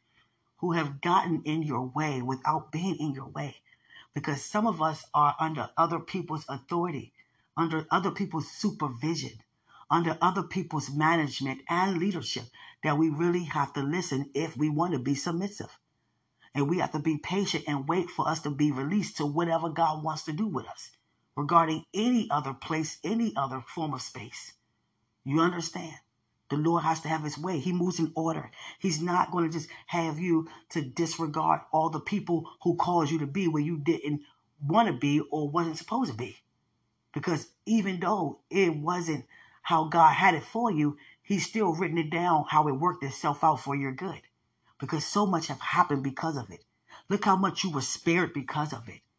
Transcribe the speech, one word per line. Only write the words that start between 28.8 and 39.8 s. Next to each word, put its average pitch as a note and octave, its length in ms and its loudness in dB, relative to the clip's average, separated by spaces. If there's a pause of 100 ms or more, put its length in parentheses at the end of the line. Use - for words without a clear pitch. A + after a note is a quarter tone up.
not F3 300 2
gonna E3+ 180 0
just D#3+ 180 -6 (200)
have D#3+ 320 0
you E3 280 2 (220)
to D#3+ 120 -2
disregard D#3 800 0 (120)
all D#3+ 160 2
the D3+ 100 -4
people E3+ 500 -2 (120)
who F3 140 2
caused E3 360 2
you D#3+ 80 0
to C#3+ 80 -2
be F3 200 -2
where D3+ 160 2
you E3 140 -2
didn't D3 440 0 (400)
wanna F3+ 320 4
be C#3+ 260 2
or D3+ 300 -2
wasn't E3 280 -2
supposed A3+ 340 -4
to A2 60 -8
be. - 200 -10 (800)
Because E3 320 -2 (180)
even G3 360 2
though G3 480 0
it F3 260 4
wasn't D#3+ 500 -2 (360)
how D#3+ 240 4